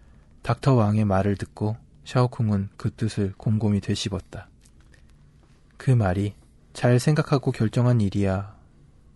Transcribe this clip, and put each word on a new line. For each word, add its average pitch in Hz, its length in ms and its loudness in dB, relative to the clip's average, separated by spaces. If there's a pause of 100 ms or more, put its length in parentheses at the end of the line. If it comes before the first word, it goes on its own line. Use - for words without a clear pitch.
(420)
닥터 131 320 0
왕의 107 320 2
말을 98 300 2
듣고 107 420 -6 (280)
샤오쿵은 107 720 0
그 110 140 -4
뜻을 104 460 -4
곰곰이 107 440 0
되씹었다. - 680 -6 (1300)
그 - 140 0
말이 101 420 2 (400)
"잘 123 260 2
생각하고 143 520 0
결정한 120 500 0
일이야" 98 540 -2 (600)